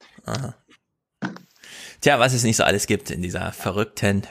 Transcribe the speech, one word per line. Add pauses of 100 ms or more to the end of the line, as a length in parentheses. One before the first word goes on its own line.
(280)
Aha. (1500)
Tja,
was
es
nicht
so
alles
gibt
in
dieser
verrückten